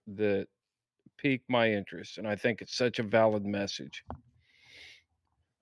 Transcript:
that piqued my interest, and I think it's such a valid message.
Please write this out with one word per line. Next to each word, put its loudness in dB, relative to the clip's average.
that 0
piqued -2
my 4
interest, -6
and -6
I 0
think -2
it's -10
such 0
a 0
valid 4
message. -6